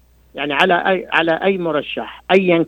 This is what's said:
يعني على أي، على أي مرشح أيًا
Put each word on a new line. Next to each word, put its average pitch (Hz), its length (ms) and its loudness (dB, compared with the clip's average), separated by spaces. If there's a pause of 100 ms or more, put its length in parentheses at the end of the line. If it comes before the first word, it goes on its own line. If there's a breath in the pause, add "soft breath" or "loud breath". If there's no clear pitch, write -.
(360)
يعني 143 180 -6
على 175 200 2
أي، 185 380 0
على 165 200 2
أي 190 260 0
مرشح 151 760 -6
أيًا 175 360 4